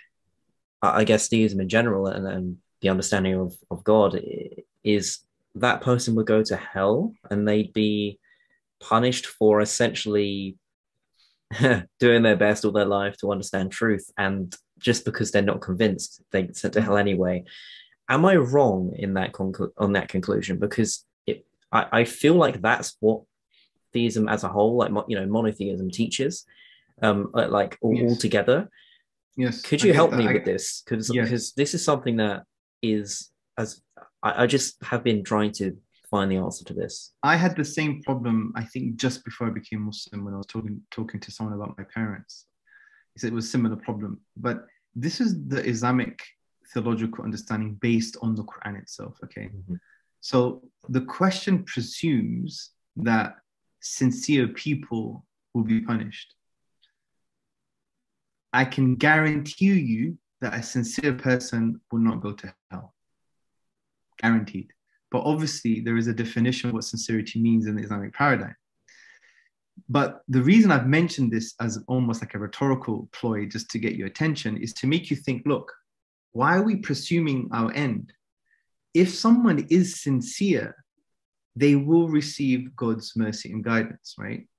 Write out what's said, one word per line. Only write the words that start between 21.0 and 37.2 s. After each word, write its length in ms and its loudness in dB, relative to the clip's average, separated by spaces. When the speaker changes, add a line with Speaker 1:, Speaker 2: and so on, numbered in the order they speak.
Speaker 1:
it, 180 -4
I, 300 2
I 40 4
feel 300 4
like 280 4
that's 380 0
what 220 2
theism 360 0
as 160 0
a 40 -4
whole, 280 2
like, 140 2
mo-, 160 -2
you 140 -2
know, 60 -4
monotheism 640 -2
teaches, 560 -4
um, 320 2
uh, 140 2
like, 340 0
all, 120 2
Speaker 2:
Yes. 160 2
Speaker 1:
altogether. 600 2
Speaker 2:
Yes, 240 -2
Speaker 1:
Could 220 0
Speaker 2:
I 40 4
Speaker 1:
you 60 10
Speaker 2:
get 40 8
Speaker 1:
help 160 6
Speaker 2:
that. 40 0
Speaker 1:
me 120 4
Speaker 2:
I 40 2
Speaker 1:
with 140 0
this? 400 -4
'Cause, 280 -4
Speaker 2:
Yes. 140 2
Speaker 1:
'cause 240 -2
this 220 0
is 100 -4
something 320 2
that 280 0
is, 500 -4
as 240 -6
I, 220 2
I 20 8
just 360 0
have 220 -4
been 180 2
trying 300 0
to 240 -4
find 200 0
the 60 0
answer 260 -4
to 120 -14
this. 380 -8